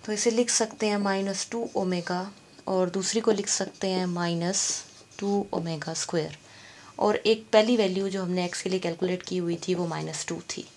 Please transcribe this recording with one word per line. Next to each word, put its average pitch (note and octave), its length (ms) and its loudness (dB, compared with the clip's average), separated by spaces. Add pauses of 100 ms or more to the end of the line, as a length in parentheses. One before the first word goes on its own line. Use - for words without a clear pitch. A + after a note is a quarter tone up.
तो G#3+ 60 -6
इसे G#3+ 200 2
लिख A#3 180 4
सकते A3 380 0
हैं G#3 100 2
माइनस G3 540 0
टू A#3 240 -4
ओमेगा F#3 560 -2 (360)
और F#3 220 2
दूसरी G3 320 0
को A3+ 100 4
लिख G3+ 160 0
सकते - 400 -2
हैं F#3 180 0
माइनस F3 800 -2 (340)
टू G3+ 340 0
ओमेगा E3 400 -4
स्क्वायर, D#3+ 440 -2 (640)
और G#3 160 4
एक A3 380 2
पहली A3 240 6
वैल्यू G3 320 2
जो F#3+ 140 -4
हमने F3+ 220 0
एक्स F3 160 -6
के F#3+ 80 -4
लिए F#3 100 0
कैलकुलेट F3+ 440 -2
की F3+ 140 -4
हुई E3+ 300 -2
थी F3+ 80 2
वो F3 120 -2
माइनस D#3 380 -6
टू E3 100 -4
थी। - 420 -10